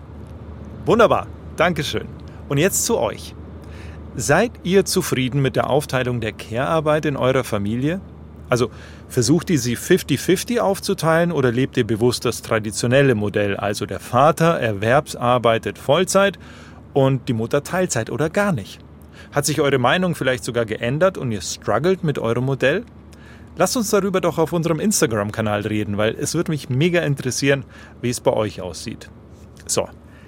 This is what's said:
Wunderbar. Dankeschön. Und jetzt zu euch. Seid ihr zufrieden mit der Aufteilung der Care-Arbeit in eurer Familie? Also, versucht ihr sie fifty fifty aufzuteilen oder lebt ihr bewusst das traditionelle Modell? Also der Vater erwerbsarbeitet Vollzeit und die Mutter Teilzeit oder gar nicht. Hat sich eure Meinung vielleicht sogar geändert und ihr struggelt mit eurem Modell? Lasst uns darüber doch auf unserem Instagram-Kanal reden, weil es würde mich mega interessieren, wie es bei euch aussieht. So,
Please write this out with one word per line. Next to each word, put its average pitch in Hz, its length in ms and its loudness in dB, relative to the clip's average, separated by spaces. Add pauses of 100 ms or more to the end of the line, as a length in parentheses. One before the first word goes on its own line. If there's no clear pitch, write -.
(840)
Wunderbar. 156 440 6 (260)
Dankeschön. 156 540 -2 (400)
Und 139 100 0
jetzt 185 280 0
zu 226 120 0
euch. - 380 -4 (800)
Seid 151 340 2 (140)
ihr 185 200 4
zufrieden 135 580 0
mit 131 120 0
der 117 160 0
Aufteilung 127 500 0
der 107 120 -4
Care-Arbeit 151 720 -2
in 143 120 -2
eurer 127 280 2
Familie? 120 560 -2 (500)
Also, 120 200 2 (380)
versucht 127 400 2
ihr 165 100 2
sie 120 160 -2
fifty - 440 2
fifty 214 420 0
aufzuteilen 175 720 2
oder 135 180 2
lebt 127 280 0
ihr 113 80 2
bewusst 117 400 0
das - 160 -2
traditionelle 120 720 2
Modell? 104 420 0
Also 104 300 -4
der 95 140 -8
Vater 165 600 4
erwerbsarbeitet 113 1160 2
Vollzeit 185 600 2 (540)
und 135 360 2
die 127 40 0
Mutter 117 320 0
Teilzeit 175 460 -2
oder 143 180 -2
gar 202 240 0
nicht. 107 280 -6 (520)
Hat 139 140 0
sich 151 160 0
eure 139 160 4
Meinung 160 360 2
vielleicht 131 300 -2
sogar 117 220 -2
geändert 139 500 0
und 123 160 -4
ihr 101 80 -4
struggelt 151 640 -2
mit 151 140 0
eurem 117 260 0
Modell? 135 400 0 (720)
Lasst 185 220 2
uns 208 120 -2
darüber 190 300 2
doch 170 160 0
auf 160 160 0
unserem 165 260 0
Instagram-Kanal 107 840 0
reden, 104 340 -2
weil 107 180 0
es - 200 -6
würde 160 180 -2
mich 147 160 -6
mega 165 320 2
interessieren, 139 640 0 (380)
wie 120 80 0
es 123 100 -4
bei 131 120 2
euch 107 280 -2
aussieht. 90 500 -10 (540)
So, - 240 -2 (400)